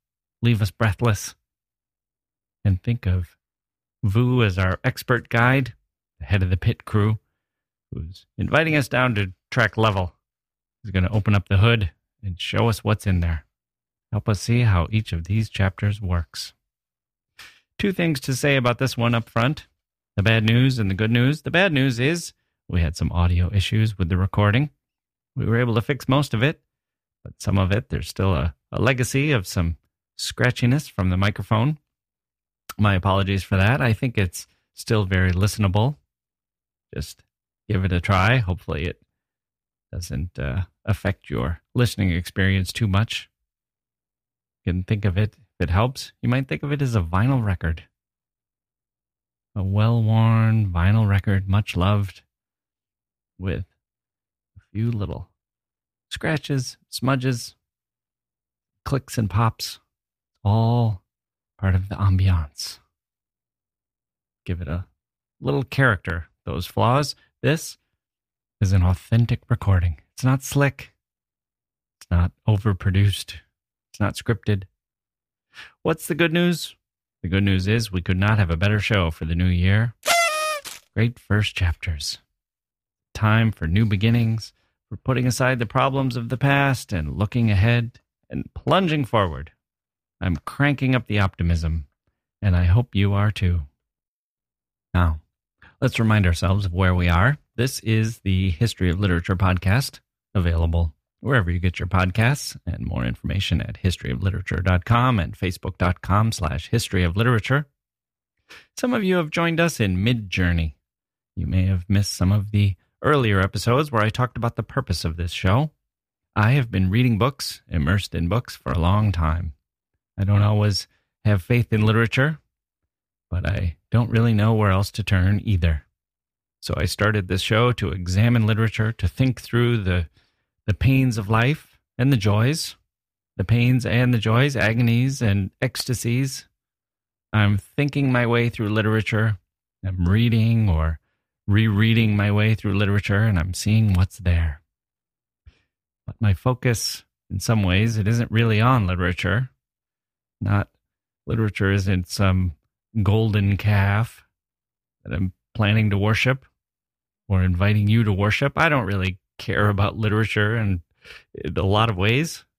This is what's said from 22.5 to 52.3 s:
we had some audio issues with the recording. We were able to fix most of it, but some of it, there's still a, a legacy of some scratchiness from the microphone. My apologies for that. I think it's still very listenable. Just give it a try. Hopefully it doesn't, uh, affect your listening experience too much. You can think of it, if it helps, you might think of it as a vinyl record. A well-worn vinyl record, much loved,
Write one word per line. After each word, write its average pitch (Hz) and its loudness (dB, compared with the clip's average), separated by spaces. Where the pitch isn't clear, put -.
we 87 0
had 80 -2
some 82 -2
audio 87 2
issues 110 0
with 85 -2
the 92 0
recording. 104 2
We 117 -4
were 110 0
able 120 0
to 110 0
fix - -6
most 135 0
of 110 0
it, 156 -2
but - -18
some 98 0
of 95 2
it, 101 -4
there's - -6
still 95 -2
a, 80 -2
a - -4
legacy 131 0
of 107 -2
some 85 -2
scratchiness 123 -2
from 92 -2
the 92 0
microphone. 110 -2
My 104 4
apologies 95 0
for - -2
that. 104 2
I 127 2
think 120 -4
it's 95 -4
still 110 -2
very 92 2
listenable. 104 0
Just - -12
give 95 -2
it 95 0
a 87 0
try. 101 2
Hopefully 87 -4
it - -10
doesn't, 80 -10
uh, 67 -4
affect - -4
your 69 -4
listening 107 0
experience 95 0
too - -2
much. 98 -2
You 90 -2
can 92 -2
think 104 -4
of 92 0
it, 104 -2
if - -8
it - -2
helps, 113 -2
you 120 0
might 131 0
think - -8
of 143 -4
it 143 -2
as 127 -2
a 110 4
vinyl 107 0
record. 85 -4
A 95 -4
well-worn 110 2
vinyl 98 2
record, 95 0
much 101 0
loved, 98 0